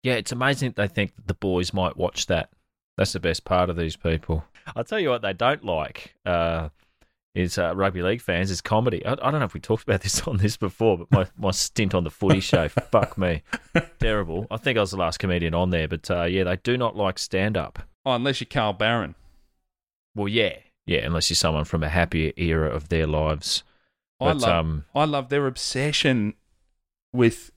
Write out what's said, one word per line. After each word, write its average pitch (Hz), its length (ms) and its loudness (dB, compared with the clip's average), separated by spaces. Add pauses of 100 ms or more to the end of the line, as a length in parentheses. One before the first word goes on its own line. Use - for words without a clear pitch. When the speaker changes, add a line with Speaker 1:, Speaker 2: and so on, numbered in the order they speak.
Speaker 1:
Yeah, 127 140 0
it's 107 160 -6
amazing 131 400 0
that - 40 -14
they 104 120 0
think 101 280 -4
that - 120 -18
the - 60 -4
boys 90 400 0
might 92 220 0
watch - 320 -2
that. 87 220 -2 (480)
That's - 160 0
the 92 60 -6
best 82 260 -2
part 90 240 2
of 85 80 -4
these 80 180 -2
people. 82 480 -2 (320)
I'll 120 80 -6
tell 220 160 -4
you 160 100 0
what 120 120 0
they 98 120 -4
don't 123 300 0
like, 78 500 -4 (120)
uh, 85 440 0 (680)
is, 90 220 0
uh, 85 180 0
rugby 95 280 0
league 110 180 0
fans, 95 300 -2
is 87 100 -4
comedy. 110 440 0
I, 113 80 -2
I 135 180 -2
don't 151 80 0
know 127 60 0
if 87 80 -6
we 80 60 -8
talked - 240 -2
about - 180 2
this - 200 -2
<laughs> - 60 -6
on 110 100 -2
this 104 200 2
before, 101 400 2
but 85 140 -2
my, 98 160 4 (100)
my 95 140 0
stint 98 440 0
on 87 80 2
the 78 80 -4
footy 95 300 2
show, 82 280 0
<laughs> - 220 -4
fuck 104 260 2
me. 87 260 0 (560)
Terrible. 104 520 0
I 110 60 -6
think 117 200 0
I 107 40 4
was 95 100 0
the 98 60 -6
last 85 200 0
comedian 85 360 0
on 90 160 2
there, 82 180 0
but, - 240 -8
uh, 87 120 0
yeah, 92 200 2
they 90 140 0
do 120 200 0
not 120 200 -2
like 98 200 0
stand-up. 95 640 -2 (260)
Speaker 2:
Oh, 131 80 0
unless 131 280 -2
you're 117 80 -8
Carl 107 240 0
Barron. 104 420 0 (1000)
Speaker 1:
Well, 104 120 -2
yeah. 107 300 2 (280)
Yeah, 90 140 2
unless 80 300 0
you're 85 60 -2
someone 78 300 2
from 80 160 -2
a 76 80 -2
happier 82 460 0
era 80 340 0
of 76 200 -6
their 80 180 2
lives. 78 560 -2 (560)
Speaker 2:
I 131 140 -4
Speaker 1:
But, 147 40 -2
Speaker 2:
love, 117 140 0
Speaker 1:
um, 80 420 0
Speaker 2:
I 147 120 2
love 139 240 -2
their 143 180 2
obsession 131 880 0 (760)
with 120 460 2